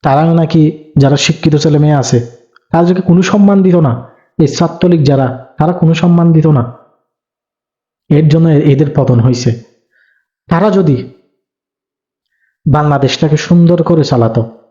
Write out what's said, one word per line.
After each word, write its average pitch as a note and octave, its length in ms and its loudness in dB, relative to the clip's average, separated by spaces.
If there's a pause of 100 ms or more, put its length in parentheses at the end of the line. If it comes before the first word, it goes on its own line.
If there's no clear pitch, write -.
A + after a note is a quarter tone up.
তারাও D#3 320 0
নাকি, D#3+ 600 0
যারা C#3 200 2
শিক্ষিত D3+ 400 -2
ছেলে D3+ 220 0
মেয়ে D3+ 160 2
আছে, A#2+ 320 -2 (440)
তাদেরকে F3 320 0
কোনো F3 200 2
সম্মান G3+ 400 2
দিত F3+ 120 2
না। D3+ 380 -2 (280)
এই D#3 60 2
ছাত্রলীগ E3+ 560 -2
যারা, C3+ 560 -2
তারা D#3+ 140 -2
কোনো E3 220 0
সম্মান E3+ 380 2
দিত D#3 140 2
না, B2 320 -2 (1300)
এর D3+ 200 2
জন্য E3 200 2
এদের D3 380 2 (100)
পতন B2 240 0
হয়েছে। A#2 420 -2 (880)
তারা F#3 200 0
যদি D#3+ 420 -2 (1600)
বাংলাদেশটাকে D3 640 -2
সুন্দর E3+ 460 2
করে D#3+ 220 0
চালাতো A#2 540 -2 (120)